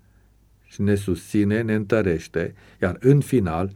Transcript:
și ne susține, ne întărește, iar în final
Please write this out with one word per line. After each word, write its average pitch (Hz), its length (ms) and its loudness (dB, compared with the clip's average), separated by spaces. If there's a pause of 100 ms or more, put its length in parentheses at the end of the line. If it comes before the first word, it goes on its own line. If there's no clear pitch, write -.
(640)
și - 200 -10
ne 101 120 2
susține, 101 680 -2
ne 110 120 -2
întărește, 95 800 -2 (280)
iar 87 180 -2
în 139 200 4
final 95 560 -2